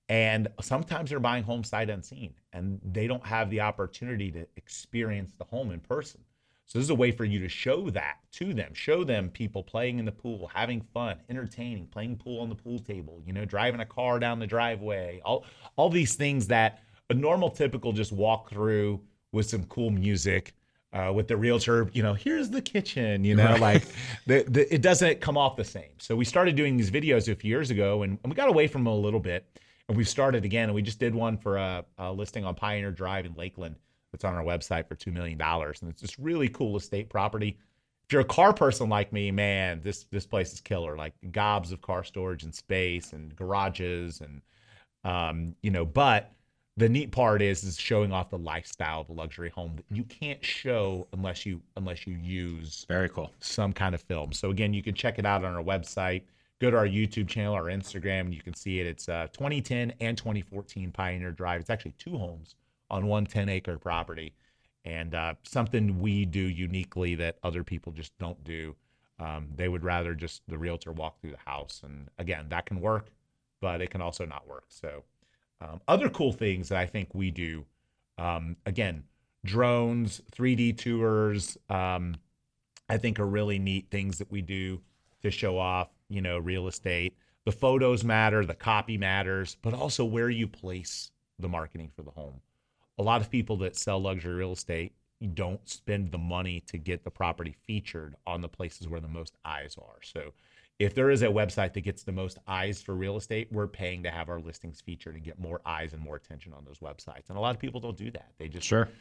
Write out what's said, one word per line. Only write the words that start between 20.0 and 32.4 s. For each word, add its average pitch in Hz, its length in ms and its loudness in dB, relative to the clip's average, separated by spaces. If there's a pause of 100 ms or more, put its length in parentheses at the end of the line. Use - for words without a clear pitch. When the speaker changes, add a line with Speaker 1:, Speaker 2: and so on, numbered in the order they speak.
Speaker 1:
uh, 95 200 0
with 107 140 2
the 117 80 2
realtor, 117 560 4
you 117 100 2
know, 104 120 4
"Here's 285 340 0
the 254 140 -2
kitchen," 110 640 0
you 104 120 6
know, 107 80 10
Speaker 2:
Right. 113 160 8
Speaker 1:
like, 104 220 6 (440)
the, 131 220 8
the, 139 260 6
it 147 60 6
doesn't 175 400 6
come 147 160 0
off 139 200 4
the 107 80 -2
same. 76 340 -12
So - 180 -2
we 120 80 4
started 175 320 6
doing 139 220 4
these 104 120 4
videos 113 400 4
a 104 60 2
few 104 140 -2
years 131 200 2
ago, 101 340 4
and, 98 180 -2
and 131 100 -4
we 160 40 -4
got 185 120 4
away 156 200 8
from 135 160 0
them 113 100 4
a - 20 4
little 104 240 2
bit, 90 260 -4 (420)
and 110 100 2
we've 113 100 4
started 127 380 4
again, 110 240 2
and 101 40 2
we 104 60 2
just 104 180 -2
did 120 160 2
one 113 220 0
for 101 220 0
a, 92 260 -2 (140)
a 92 120 -6
listing 104 360 -6